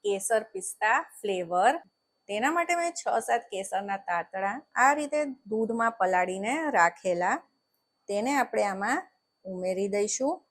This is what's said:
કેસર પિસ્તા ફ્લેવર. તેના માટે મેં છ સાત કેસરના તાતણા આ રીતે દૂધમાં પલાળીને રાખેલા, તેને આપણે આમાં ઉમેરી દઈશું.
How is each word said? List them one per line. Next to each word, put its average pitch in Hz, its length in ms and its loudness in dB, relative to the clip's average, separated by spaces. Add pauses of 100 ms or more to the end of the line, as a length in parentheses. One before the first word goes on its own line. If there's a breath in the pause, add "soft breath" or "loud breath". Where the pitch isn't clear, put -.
કેસર 202 380 0 (120)
પિસ્તા 214 440 0 (220)
ફ્લેવર. 185 540 2 (560)
તેના 240 260 0
માટે 349 240 0
મેં 339 200 -2
છ - 40 -12 (240)
સાત 233 240 0
કેસરના 196 560 -4
તાતણા 190 480 -4 (280)
આ 269 160 6
રીતે 294 200 -4 (320)
દૂધમાં 226 480 0
પલાળીને 185 540 0 (240)
રાખેલા, 214 600 2 (680)
તેને 208 240 -2 (100)
આપણે 220 300 0
આમાં 220 340 -2 (400)
ઉમેરી 185 500 -2
દઈશું. 233 380 0 (180)